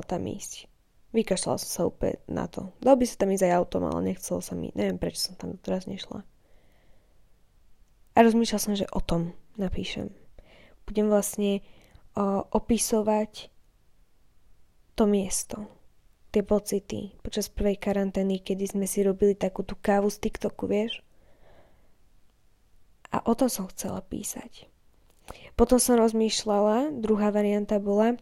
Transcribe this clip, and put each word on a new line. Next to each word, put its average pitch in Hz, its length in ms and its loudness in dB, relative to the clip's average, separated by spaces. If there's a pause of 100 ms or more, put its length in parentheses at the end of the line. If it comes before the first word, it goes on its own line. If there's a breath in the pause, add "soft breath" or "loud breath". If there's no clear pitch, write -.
tam - 160 -4
ísť. - 480 -10 (400)
Vykašľala - 480 0
som - 80 -10
sa - 160 -4
úplne - 320 -2 (160)
na - 160 -4
to. - 320 -12
Dalo 254 160 6
by 254 80 4
sa - 160 -4
tam 196 160 2
ísť 190 80 0
aj 175 160 4
autom, 180 240 -2
ale 165 240 -2
nechcelo 185 320 -4
sa 180 160 -10
mi, 170 160 -8
neviem, 196 240 -2
prečo 175 240 -6
som - 160 -6
tam 185 240 -10
doteraz 185 240 -4
nešla. 196 400 -12 (1900)
A - 80 2
rozmýšľala 226 400 4
som, 208 160 -2
že - 160 -2
o - 80 0
tom 170 320 -2 (240)
napíšem. - 560 -4 (720 soft breath)
Budem 214 240 2
vlastne, 202 480 2 (560 soft breath)
o, 196 400 0
opisovať 214 960 0 (1400)
to 208 160 4
miesto, 202 560 -2 (640)
tie 214 80 2
pocity 202 800 -2
počas - 320 -6
prvej 202 240 0
karantény, 196 640 0
kedy 196 400 -4
sme 190 80 -2
si 202 160 0
robili 196 320 4
takú 196 320 -4
tú 196 80 -8
kávu 202 320 2
z - 160 -4
TikToku, - 480 -4
vieš? 214 320 -2 (2000 soft breath)
A - 160 -4
o 233 80 4
tom 247 160 2
som 185 240 -6
chcela 190 240 -8
písať. - 720 -12 (880 loud breath)
Potom 240 240 6
som 240 160 4
rozmýšľala, 220 960 2
druhá 214 320 0
varianta 208 480 2
bola 208 460 2